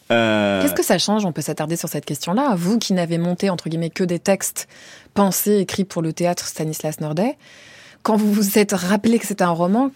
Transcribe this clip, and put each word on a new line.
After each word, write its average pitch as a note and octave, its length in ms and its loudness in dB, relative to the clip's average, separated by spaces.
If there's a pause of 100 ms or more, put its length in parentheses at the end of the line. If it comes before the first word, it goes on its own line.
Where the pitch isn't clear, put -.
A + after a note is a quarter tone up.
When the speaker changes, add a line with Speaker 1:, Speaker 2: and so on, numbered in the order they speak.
(120)
Speaker 1:
Euh, G#2+ 500 2
Speaker 2:
Qu'est-ce - 120 0
que - 100 0
ça F#3+ 140 2
change ? G#3 260 0
On E3+ 80 -2
peut - 100 -6
s'attarder D#3 340 -4
sur E3 120 -6
cette D3 160 -6
question-là. G#3 520 -2
Vous F#3 220 0
qui - 140 -2
n'avez E3+ 260 0
monté, F3+ 320 0
entre E3+ 180 -6
guillemets, E3 220 -4
que - 140 -4
des F3 140 -2
textes - 500 -2 (460)
pensés, G3+ 440 2
écrits F#3 260 -2
pour F3 180 -4
le D#3+ 100 -2
théâtre F3 340 -2
Stanislas D#3 540 -6
Nordet, F3 360 -2 (640)
quand G#3+ 140 2
vous G#3 160 4
vous G3+ 260 2
êtes G#3 140 4
rappelé G#3 460 2
que - 80 -4
c'était G3 180 -2
un F3 60 2
roman, G3 460 2